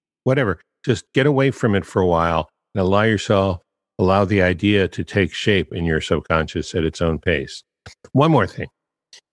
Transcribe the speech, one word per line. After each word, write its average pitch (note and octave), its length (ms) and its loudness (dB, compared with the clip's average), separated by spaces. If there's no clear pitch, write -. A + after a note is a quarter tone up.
whatever. B2+ 380 -2
Just A2 200 -2
get C3+ 120 2
away C3+ 240 2
from A2+ 240 0
it F#2+ 100 0
for - 160 -2
a F#2 60 2
while E2 420 0
and G2+ 60 -2
allow F#2+ 220 2
yourself, G2 580 0
allow F#2+ 260 2
the G2 160 0
idea F#2 460 2
to - 160 -8
take F#2+ 320 -2
shape F#2+ 400 -2
in E2+ 100 -4
your D#2 160 0
subconscious D#2+ 760 -4
at E2 80 -2
its D#2+ 180 -4
own D#2+ 160 -2
pace. C#2+ 460 -6
One D3 180 2
more A2+ 160 4
thing. - 220 -10